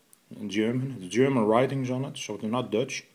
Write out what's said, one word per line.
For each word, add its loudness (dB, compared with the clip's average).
in -8
German. 0
The -10
German 4
writings 2
on -2
it, -12
so -8
they're -6
not -2
Dutch. -2